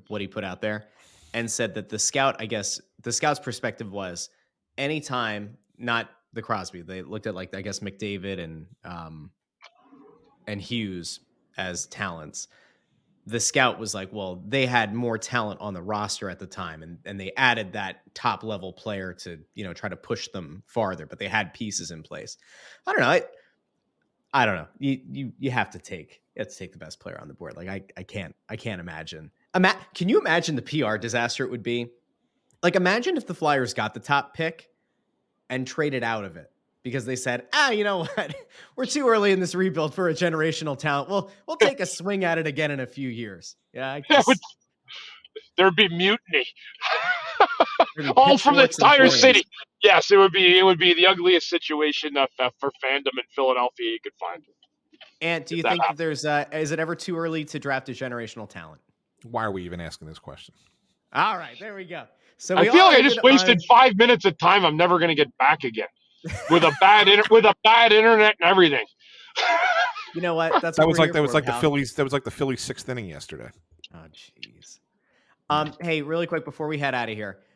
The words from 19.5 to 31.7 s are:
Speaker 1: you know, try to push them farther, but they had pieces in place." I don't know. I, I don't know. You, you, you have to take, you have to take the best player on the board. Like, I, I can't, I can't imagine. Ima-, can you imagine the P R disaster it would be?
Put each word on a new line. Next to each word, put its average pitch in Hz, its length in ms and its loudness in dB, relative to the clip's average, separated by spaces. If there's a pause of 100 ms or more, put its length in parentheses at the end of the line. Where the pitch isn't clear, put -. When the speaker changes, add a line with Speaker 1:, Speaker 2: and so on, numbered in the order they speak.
Speaker 1:
you 104 100 -14
know, 90 100 -12
try 101 160 -12
to 90 60 -14
push - 340 -10
them 82 360 -16
farther, 92 400 -6
but 87 140 -20
they 101 80 -8
had 98 260 -4
pieces 98 380 -12
in 80 100 -16
place." - 360 -16 (500)
I 381 40 -6
don't 403 100 0
know. 123 60 2
I, 165 140 2 (1120)
I 131 140 2
don't 98 80 -2
know. 78 120 -10 (120)
You, 135 200 -4 (120)
you, 131 260 -10
you 135 140 -6
have 117 200 -4
to 90 80 -18
take, - 420 -18 (140)
you - 40 -16
have 104 100 -10
to - 80 -20
take 92 140 -16
the 82 80 -20
best 80 200 -20
player 92 220 -18
on - 60 -20
the - 80 -20
board. 85 200 -18
Like, 87 120 -16
I, 95 160 -12 (140)
I 92 60 -16
can't, 90 320 -14 (120)
I 113 80 -14
can't 101 260 -12
imagine. 82 480 -16 (260)
Ima-, 185 200 2 (180)
can 180 160 -4
you 294 100 2
imagine 165 360 -2
the 117 60 -4
P 156 200 -6
R 110 160 0
disaster 117 460 -4
it 104 80 -8
would 113 120 -10
be? 120 240 -6 (760)